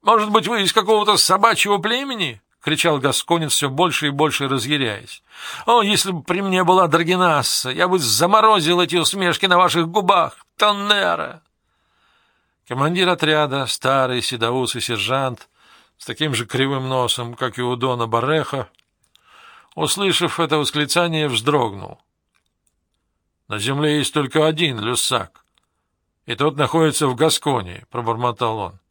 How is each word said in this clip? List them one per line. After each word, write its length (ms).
«Может 280
быть, 180
вы 160
из 80
какого-то 460
собачьего 600
племени?» — 640
кричал 380
гасконец, 520
все 180
больше 380
и 40
больше 360
разъяряясь. 760
«О, 160
если 300
бы 120
при 180
мне 220
была 240
Драгинасса, 800
я 180
бы 120
заморозил 800
эти 160
усмешки 500
на 120
ваших 320
губах, 560
Тоннера!» 880
Командир 420
отряда, 560
старый 560
седоусый 600
сержант, 680
с 80
таким 300
же 100
кривым 420
носом, 460
как 240
и 60
у 120
Дона 300
Бареха, 640
услышав 680
это 200
восклицание, 680
вздрогнул. 720
«На 100
земле 400
есть 160
только 320
один 340
Люссак, 640
и 80
тот 220
находится 500
в 80
Гасконе», 760
пробормотал 680
он. 200